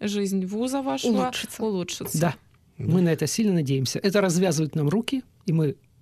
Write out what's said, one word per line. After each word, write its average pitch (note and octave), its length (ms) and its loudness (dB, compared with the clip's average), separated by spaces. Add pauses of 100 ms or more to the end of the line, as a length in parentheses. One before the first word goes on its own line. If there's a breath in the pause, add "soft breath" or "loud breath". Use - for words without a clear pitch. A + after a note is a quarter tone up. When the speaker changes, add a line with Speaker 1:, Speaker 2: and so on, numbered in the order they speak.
Speaker 1:
жизнь G3 460 -2
вуза B3 360 -2
вашего C4 400 0
Speaker 2:
Улучшится. B3 400 -6
Speaker 1:
улучшится? F#3 580 -4
Speaker 3:
Да. E3 140 2 (440)
Speaker 4:
Да. A2+ 80 -6
Speaker 3:
Мы E3+ 160 4
на E3+ 100 4
это D3+ 140 0
сильно G#3 260 0
надеемся. C3+ 460 0
Это G3+ 220 2
развязывает E3+ 560 2
нам D3 120 2
руки, A#3 340 -2 (240)
и F3 60 0
мы D#3 220 2 (280)